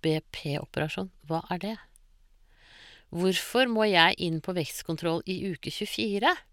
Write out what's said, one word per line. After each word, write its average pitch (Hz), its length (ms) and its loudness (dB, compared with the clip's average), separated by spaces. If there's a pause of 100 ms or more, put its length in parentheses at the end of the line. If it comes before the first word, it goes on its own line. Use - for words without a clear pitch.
B 156 160 4 (120)
P-operasjon. 156 800 -4 (160)
Hva 165 240 -2
er 180 80 -2
det? 214 200 -6 (1300)
Hvorfor 185 560 2
må 220 160 2
jeg 180 320 6
inn 165 240 -2
på 185 160 -6
vekstkontroll 165 720 -4
i 185 60 -2 (180)
uke - 180 -8
tjuefire? 214 600 0 (220)